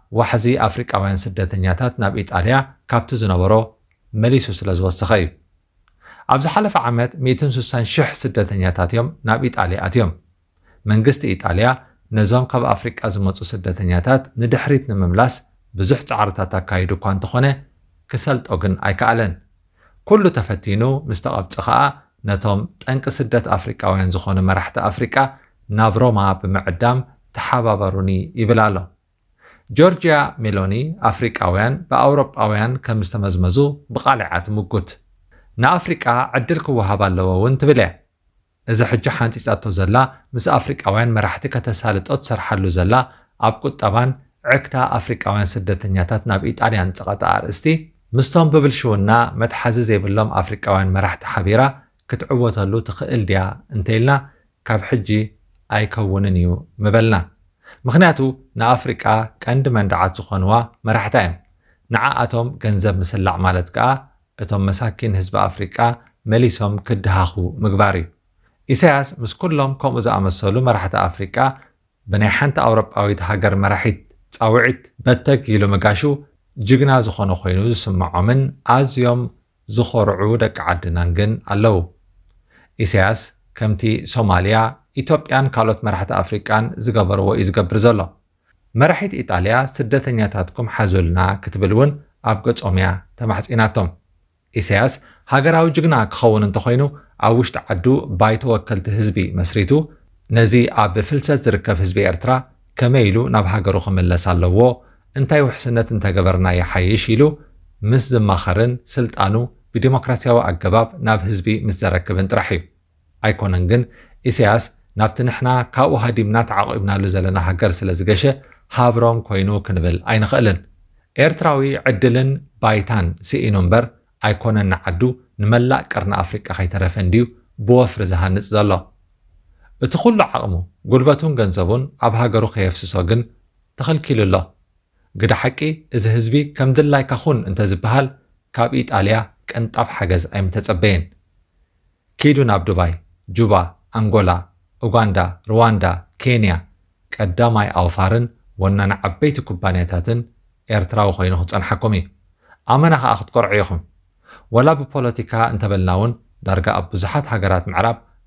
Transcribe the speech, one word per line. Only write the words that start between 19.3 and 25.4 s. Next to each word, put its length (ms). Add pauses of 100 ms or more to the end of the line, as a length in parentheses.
ኩሉ 240
ተፈቲኑ 520 (200)
ምስ 180
ተቐብፀ 360
ኸዓ 220 (440)
ነቶም 360 (200)
ጠንቂ 300
ስደት 380
ኣፍሪቃውያን 640
ዝኾኑ 300
መራሕቲ 380
ኣፍሪቃ 360 (540)